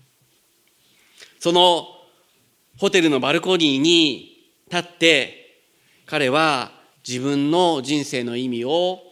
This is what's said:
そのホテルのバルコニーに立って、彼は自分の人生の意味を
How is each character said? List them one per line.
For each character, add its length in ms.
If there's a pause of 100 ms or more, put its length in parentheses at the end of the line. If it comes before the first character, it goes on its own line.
(1400)
そ 140
の 460 (800)
ホ 120
テ 120
ル 80
の 100
バ 140
ル 80
コ 160
ニ 180
ー 40
に 680 (240)
立 60
っ 200
て、 640 (440)
彼 240
は 420 (340)
自 140
分 320
の 300
人 240
生 180
の 140
意 100
味 160
を 480